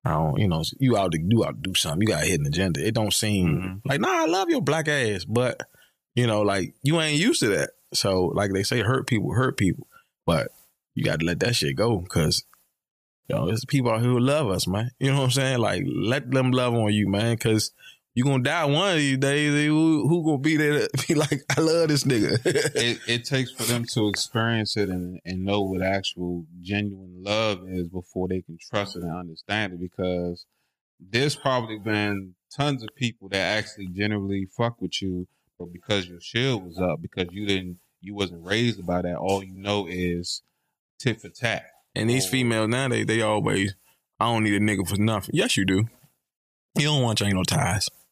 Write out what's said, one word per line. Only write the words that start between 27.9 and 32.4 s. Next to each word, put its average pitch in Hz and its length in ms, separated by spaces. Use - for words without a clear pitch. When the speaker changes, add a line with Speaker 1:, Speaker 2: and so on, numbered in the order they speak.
Speaker 2:
they 92 140
can 82 200
trust 101 340
it 87 80
and 85 120
understand 90 580
it, 85 80
because 90 640
there's 120 360
probably 117 440
been 101 560